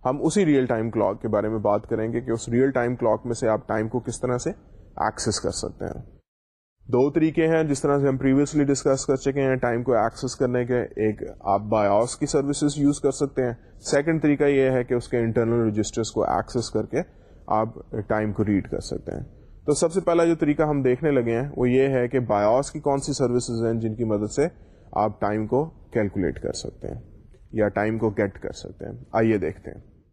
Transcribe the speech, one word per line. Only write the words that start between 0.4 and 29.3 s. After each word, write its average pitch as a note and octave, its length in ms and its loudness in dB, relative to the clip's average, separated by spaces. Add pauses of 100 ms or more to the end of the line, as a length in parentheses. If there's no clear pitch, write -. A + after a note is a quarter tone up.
ریئل C3+ 200 4
ٹائم A2+ 240 0
کلاک G#2 320 0
کے A#2 60 -4
بارے G#2 200 0
میں A2 100 -2
بات G#2+ 280 0
کریں A2+ 260 -2
گے A#2+ 80 -2
کہ B2+ 100 -8
اس A2+ 180 -4
ریئل B2+ 220 4
ٹائم B2 260 0
کلاک A2+ 300 0
میں A#2 80 -4
سے A2+ 140 -2
آپ G#2+ 200 0
ٹائم A2 200 -2
کو A#2+ 120 -4
کس A#2 200 -10
طرح B2 180 -2
سے D#3+ 120 -4 (460)
ایکسس - 440 -2
کر - 100 -2
سکتے - 340 -8
ہیں۔ - 320 -12 (720)
دو C3+ 220 4
طریقے D#3+ 380 2
ہیں D#3+ 160 4
جس C#3+ 160 -2
طرح C#3+ 180 2
سے C#3 100 2
ہم C3+ 80 0
پریویسلی C#3 480 2
ڈسکس C3+ 420 0
کر C3+ 100 2
چکے C#3 260 0
ہیں C3 140 2
ٹائم A#2+ 260 0
کو B2 100 0
ایکسس A#2 440 0
کرنے B2 280 0
کے۔ B2 160 0
ایک G#2+ 420 -2 (180)
آپ G2+ 200 0
بایوس G#2+ 560 2
کی D3 100 -4
سروسز C#3+ 520 0
یوز C#3+ 220 2
کر C#3 100 2
سکتے C3+ 320 -2
ہیں، A#2+ 100 0 (280)
سیکنڈ D3+ 420 0
طریقہ D3 220 2
یہ C3+ 260 4
ہے B2+ 140 0
کہ B2 100 -2
اس A#2+ 140 -2
کے B2 100 0
انٹرنل A2+ 500 2
رجسٹرز G#2+ 420 -2
کو - 140 0
ایکسس - 460 -2
کر A2 160 -2
کے - 100 -6 (500)
آپ A2 220 0 (380)
ٹائم G#2+ 260 0
کو G#2+ 120 0
ریڈ G2+ 240 2
کر - 120 -6
سکتے - 320 -8
ہیں۔ - 120 -8 (420)
تو D3+ 80 2
سب E3 180 0
سے F#3 80 0
پہلا E3+ 240 2
جو E3+ 100 4
طریقہ D3+ 280 0
ہم D3 200 2
دیکھنے C3 280 2
لگے A#2 300 0
ہیں C#3+ 160 -6
وہ B2 140 2
یہ C3+ 180 4
ہے B2 200 2
کہ C3 120 0
بایوس A2 500 2
کی D3+ 100 -10
کون C#3 180 0
سی C#3 140 -4
سروسز A#2+ 540 0
ہیں A2+ 140 0
جن A2 140 -4
کی A#2+ 100 -4
مدد G#2 260 0
سے D3 180 0 (440)
آپ G#2+ 280 -2
ٹائم G#2+ 260 0
کو B2 180 0
کیلکولیٹ G2+ 800 -4
کر - 100 -4
سکتے - 360 -10
ہیں A#2 120 -10 (520)
یا G#2+ 160 0
ٹائم G#2+ 300 -2
کو A2 120 0
گیٹ G2+ 280 -2
کر - 140 -10
سکتے - 340 -14
ہیں۔ - 60 -10 (200)
آئیے A2+ 260 2